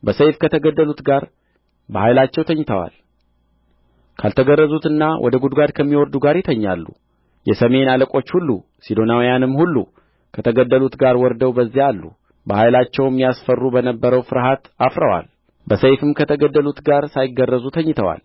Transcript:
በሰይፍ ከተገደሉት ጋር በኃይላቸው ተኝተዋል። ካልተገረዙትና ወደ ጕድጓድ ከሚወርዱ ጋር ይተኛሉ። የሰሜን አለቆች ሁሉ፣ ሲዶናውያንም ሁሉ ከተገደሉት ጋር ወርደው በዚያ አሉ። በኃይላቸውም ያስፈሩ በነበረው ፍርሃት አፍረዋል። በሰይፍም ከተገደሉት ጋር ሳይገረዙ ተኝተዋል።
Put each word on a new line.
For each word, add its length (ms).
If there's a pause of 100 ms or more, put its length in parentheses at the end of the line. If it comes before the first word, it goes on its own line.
በሰይፍ 340
ከተገደሉት 640
ጋር 220 (640)
በኃይላቸው 540
ተኝተዋል። 500 (1300)
ካልተገረዙትና 840 (160)
ወደ 180
ጕድጓድ 340
ከሚወርዱ 480
ጋር 180
ይተኛሉ። 480 (600)
የሰሜን 440
አለቆች 420
ሁሉ፣ 180 (320)
ሲዶናውያንም 720
ሁሉ 220 (580)
ከተገደሉት 640
ጋር 180
ወርደው 380
በዚያ 320
አሉ። 180 (420)
በኃይላቸውም 720
ያስፈሩ 440 (100)
በነበረው 500
ፍርሃት 420 (160)
አፍረዋል። 480 (400)
በሰይፍም 460
ከተገደሉት 680
ጋር 240
ሳይገረዙ 640
ተኝተዋል። 540